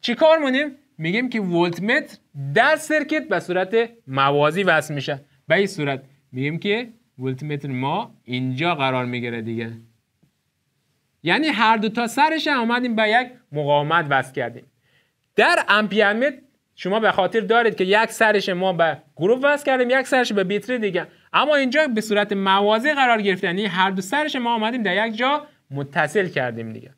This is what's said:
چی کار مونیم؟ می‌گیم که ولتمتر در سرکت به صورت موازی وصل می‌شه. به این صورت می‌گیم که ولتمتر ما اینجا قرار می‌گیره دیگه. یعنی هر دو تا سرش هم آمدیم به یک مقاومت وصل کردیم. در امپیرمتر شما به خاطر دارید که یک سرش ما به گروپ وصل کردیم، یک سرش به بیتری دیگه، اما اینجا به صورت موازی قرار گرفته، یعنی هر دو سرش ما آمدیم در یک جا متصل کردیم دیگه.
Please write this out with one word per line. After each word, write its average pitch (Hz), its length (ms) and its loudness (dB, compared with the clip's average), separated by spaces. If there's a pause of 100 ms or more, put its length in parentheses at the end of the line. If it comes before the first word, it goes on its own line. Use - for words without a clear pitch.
چی - 140 -2
کار 320 220 6
مونیم؟ 277 380 -2 (220)
می‌گیم 196 320 -2
که 226 120 -4
ولتمتر 180 760 -2 (380)
در 277 200 4
سرکت 302 520 -2
به 202 120 0
صورت 190 500 -2 (180)
موازی 147 560 2
وصل 156 300 2
می‌شه. 143 320 -8 (220)
به 160 80 2
این 196 120 2
صورت 143 360 -4 (280)
می‌گیم 143 280 -4
که 220 300 -2 (300)
ولتمتر 139 480 -6
ما 143 560 -4
اینجا 131 520 -2
قرار 131 300 -2
می‌گیره 120 360 -6
دیگه. 113 300 -6 (1500)
یعنی 208 240 2
هر 226 300 2
دو 214 120 0
تا 233 180 -2
سرش 311 400 0
هم 277 120 0
آمدیم 240 360 -2
به 214 140 2
یک 247 180 2 (240)
مقاومت 147 580 2
وصل 135 240 0
کردیم. 120 320 -8 (680)
در 311 320 4
امپیرمتر 214 680 2 (380)
شما 196 240 -4
به 208 120 4
خاطر 190 280 0
دارید 220 360 2
که 190 80 -2
یک 214 280 2
سرش 208 380 2
ما 185 240 0
به 160 240 2 (180)
گروپ 214 280 2
وصل 285 220 2
کردیم، 254 240 0
یک 262 180 0
سرش 240 260 0
به 202 100 0
بیتری 208 340 -4
دیگه، 180 300 -4 (260)
اما 277 220 2
اینجا 277 320 2
به 220 140 -2
صورت 208 320 0
موازی 202 600 2
قرار 247 280 2
گرفته، 190 260 0
یعنی 190 180 -2
هر 190 260 0
دو 190 100 -4
سرش 285 340 -2
ما 240 180 -2
آمدیم 226 300 -2
در 196 240 0
یک 220 100 -8
جا 277 300 0 (240)
متصل 151 560 -2
کردیم 117 460 -6
دیگه. 113 240 -16